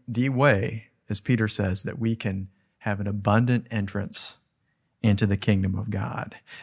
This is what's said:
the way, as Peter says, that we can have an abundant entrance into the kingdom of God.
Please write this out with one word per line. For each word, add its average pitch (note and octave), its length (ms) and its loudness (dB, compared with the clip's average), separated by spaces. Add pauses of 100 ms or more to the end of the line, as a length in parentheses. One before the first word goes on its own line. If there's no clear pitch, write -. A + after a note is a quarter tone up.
the B2 220 0
way, A#2 580 2 (200)
as G#2 120 -4
Peter A2+ 280 2
says, F#2+ 360 -2
that - 160 -8
we A2+ 160 0
can F#2+ 340 -6 (300)
have G2+ 200 -4
an G2+ 80 -4
abundant G#2 640 2
entrance - 680 -4 (640)
into G#2 260 4
the G2 100 2
kingdom F#2+ 400 0
of G#2 120 -6
God. G#2 460 -6 (280)